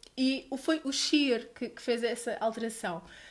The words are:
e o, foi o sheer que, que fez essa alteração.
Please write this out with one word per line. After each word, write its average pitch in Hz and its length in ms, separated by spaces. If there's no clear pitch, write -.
e 262 340
o, 277 60
foi 311 280
o 269 80
sheer 269 640
que, 233 140
que - 140
fez 233 200
essa 233 380
alteração. 220 640